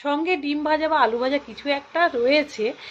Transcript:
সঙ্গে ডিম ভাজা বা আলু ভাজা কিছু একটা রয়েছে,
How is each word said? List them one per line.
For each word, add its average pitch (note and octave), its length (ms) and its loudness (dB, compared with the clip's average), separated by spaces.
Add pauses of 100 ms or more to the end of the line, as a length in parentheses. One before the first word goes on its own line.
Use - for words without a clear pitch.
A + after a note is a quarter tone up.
সঙ্গে D#4 300 0 (100)
ডিম D4 240 -2
ভাজা D#4 240 2
বা D#4 140 2
আলু A3+ 180 0
ভাজা C4+ 240 0
কিছু A3+ 180 -16 (140)
একটা E4 220 -4 (160)
রয়েছে, C4+ 480 2 (260)